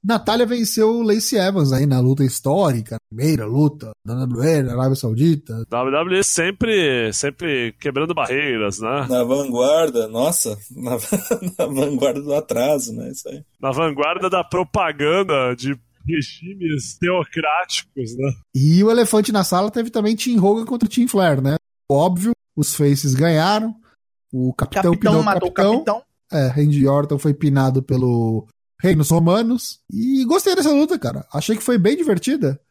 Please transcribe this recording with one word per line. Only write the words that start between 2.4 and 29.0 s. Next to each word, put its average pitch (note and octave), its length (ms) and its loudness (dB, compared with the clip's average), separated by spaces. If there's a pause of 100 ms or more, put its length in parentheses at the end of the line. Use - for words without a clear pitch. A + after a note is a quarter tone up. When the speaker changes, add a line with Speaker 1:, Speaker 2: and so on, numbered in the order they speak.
Speaker 1:
primeira B2+ 320 0
luta C3+ 460 0 (160)
da A#2 80 -6
W B2 260 -4
W C#3+ 80 2 (100)
E, C#3 40 0
na C3 100 -2
Arábia C3 240 0
Saudita. A#2 720 0
Speaker 2:
W B2+ 260 -2
W F3+ 240 0
E G3 60 2
sempre, E3+ 880 0
sempre C#3 640 -4
quebrando D3 360 -4
barreiras, B2 640 -2
né? B2+ 300 -4
Speaker 3:
Na B2 120 2
vanguarda, C3 840 0
nossa, A#2 480 -2 (180)
na, B2 220 -8
<laughs> F#3 640 -6
na D#3+ 80 -2
vanguarda C#3 560 -4
do D3 120 -6
atraso, C3 600 -2
né? A#2+ 160 -12
Isso - 180 -16
aí. - 140 -16 (180)
Speaker 2:
Na C3+ 100 -4
vanguarda D#3+ 600 -2
da F3+ 120 0
propaganda D#3 1120 -2
de B2+ 220 -6 (320)
regimes D#3+ 920 -6
teocráticos, D#3 1160 -4
né? C3+ 160 -4 (220)
Speaker 1:
E D#3 280 4
o G#3+ 80 4
elefante A3 400 2
na G3+ 140 0
sala F#3+ 260 0
teve A3+ 200 -4
também A3 240 0
Tim A#3 240 0
Hogan G#3 260 2
contra A#3 240 -2
Tim A#3+ 180 2
Flair, E3 360 2
né? C#3 140 0 (340)
Óbvio, F3+ 420 2 (240)
os D3+ 180 -2
faces C#3+ 400 2
ganharam, E3+ 600 2 (580)
o B2+ 220 -2
capitão F#3+ 380 0
Speaker 4:
Capitão E3+ 40 2 (140)
Speaker 1:
pinou D#3+ 120 4
o - 20 2
Speaker 4:
matou F3+ 240 0
o - 40 -6
Speaker 1:
capitão. G3+ 220 2 (100)
Speaker 4:
capitão. A3+ 180 -2 (300)
Speaker 1:
É, C#3+ 140 2
Randy C#3+ 400 2
Orton C#3+ 320 2
foi D3 160 0
pinado C3+ 480 2
pelo A#2+ 640 0 (340)
Reinos D#3+ 300 2